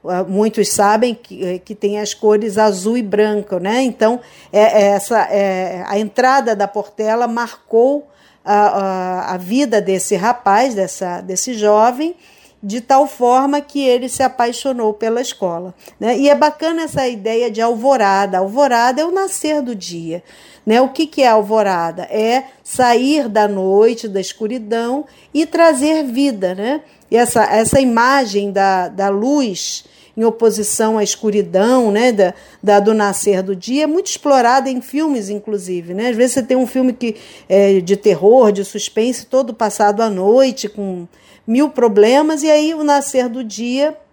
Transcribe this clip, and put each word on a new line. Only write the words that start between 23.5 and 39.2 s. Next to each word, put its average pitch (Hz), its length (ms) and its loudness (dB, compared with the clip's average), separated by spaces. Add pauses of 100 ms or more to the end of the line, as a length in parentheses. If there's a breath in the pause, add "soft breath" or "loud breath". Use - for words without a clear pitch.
da 190 140 -4
escuridão 233 840 -6 (280 soft breath)
e 302 140 0
trazer 311 560 2
vida, 233 500 -2
né? 240 280 -4 (280 soft breath)
E 220 80 2
essa, 233 260 2
essa 220 380 2
imagem 233 680 0
da, 190 360 0
da 196 220 -4
luz 226 720 -2 (340 soft breath)
em 220 60 -2
oposição 220 720 0
à 214 60 0
escuridão, 208 880 0
né, 233 180 2
da, 196 240 2 (300 loud breath)
da, 202 160 4
do 214 140 2
nascer 202 500 0
do 196 100 -6
dia, 247 300 -4
é - 20 2
muito 349 220 -2
explorada 262 640 2
em 247 100 -4
filmes, 269 480 -4
inclusive, 185 640 -8
né? 220 140 -4
Às 240 80 -2
vezes 247 200 2
você 269 60 0
tem 254 140 0
um 254 100 2
filme 254 280 0
que, 233 240 -6 (320 loud breath)
é, 196 320 4
de 190 160 0
terror, 208 520 4
de 196 140 -2
suspense, 220 600 -4